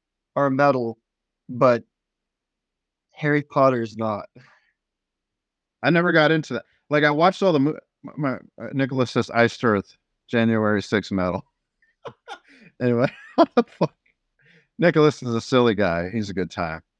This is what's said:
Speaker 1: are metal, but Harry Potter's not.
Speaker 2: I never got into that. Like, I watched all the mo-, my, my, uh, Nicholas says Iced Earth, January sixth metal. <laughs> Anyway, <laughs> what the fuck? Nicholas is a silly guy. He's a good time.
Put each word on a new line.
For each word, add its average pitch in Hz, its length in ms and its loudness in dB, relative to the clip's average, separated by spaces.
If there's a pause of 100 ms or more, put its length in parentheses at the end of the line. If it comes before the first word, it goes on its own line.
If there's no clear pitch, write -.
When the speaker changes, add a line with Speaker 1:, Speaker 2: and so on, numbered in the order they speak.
(360)
Speaker 1:
are 139 140 0
metal, 131 480 2 (500)
but 123 340 2 (1300)
Harry 147 320 -2
Potter's 127 540 0
not. 107 320 -6 (1500)
Speaker 2:
I 131 80 0
never 170 220 2
got 156 180 4
into 160 240 -2
that. 113 100 -8 (260)
Like, 147 140 2
I 151 60 4
watched 165 320 0
all 190 100 2
the 147 80 2
mo-, 147 180 -2 (240)
my, - 140 -16
my, 139 180 -4 (260)
uh, 113 120 -12
Nicholas 131 380 -2
says 120 200 -2
Iced 117 340 0
Earth, 104 320 0 (320)
January 110 540 0
sixth 104 300 -4
metal. 92 320 -4 (640)
<laughs> - 80 -20 (680)
Anyway, 123 300 0 (120)
<laughs> - 120 -20
what - 220 2
the 233 80 4
fuck? - 320 -6 (840)
Nicholas 151 420 4
is 120 140 -4
a 113 60 -2
silly 120 340 2
guy. 90 360 -2
He's 107 200 -6
a - 40 -10
good 87 140 -4
time. 80 320 -8 (200)